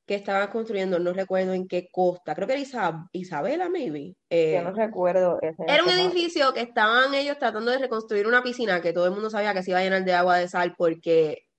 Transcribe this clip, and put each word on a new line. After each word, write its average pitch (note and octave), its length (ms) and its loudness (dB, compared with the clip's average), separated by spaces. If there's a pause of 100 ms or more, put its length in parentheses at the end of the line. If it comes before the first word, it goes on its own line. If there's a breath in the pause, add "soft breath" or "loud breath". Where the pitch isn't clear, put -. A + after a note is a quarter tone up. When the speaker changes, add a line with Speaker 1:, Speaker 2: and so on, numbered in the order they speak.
Speaker 1:
que G3+ 120 -4
estaban G3+ 320 -2
construyendo, G3+ 500 -2
no F3 140 0
recuerdo F#3+ 420 -2
en F#3 140 -4
qué F3+ 220 -4
costa, - 440 0
creo F#3+ 140 -6
que C4+ 60 0
era C#4+ 80 -4
Isa-, F3 500 -4
Isabela, F#3 560 -4
maybe. F#3 480 -6 (120)
Eh, E3 300 2
Speaker 2:
Yo E3+ 40 -2
no F3+ 100 -6
recuerdo F#3 680 0
ese D#3+ 260 -4
Speaker 1:
era D#4 180 4
un F4+ 60 2
Speaker 2:
esa F4+ 120 2
Speaker 1:
edificio E4+ 500 0
que A3+ 80 -4
estaban A#3+ 540 2
ellos C#4+ 240 -2
tratando A#3 320 -2
de B3+ 80 0
reconstruir A3 480 -2
una B3 160 4
piscina A#3 380 -2
que E3 120 0
todo F3 140 2
el F3+ 60 2
mundo G#3+ 180 -4
sabía G#3 240 0
que F#3 80 -4
se F#3 80 -6
iba F3+ 80 2
a F#3 40 2
llenar F#3+ 220 0
de F#3 100 0
agua F3+ 240 4
de F3+ 100 -2
sal F3 280 -2
porque E3 720 0 (120)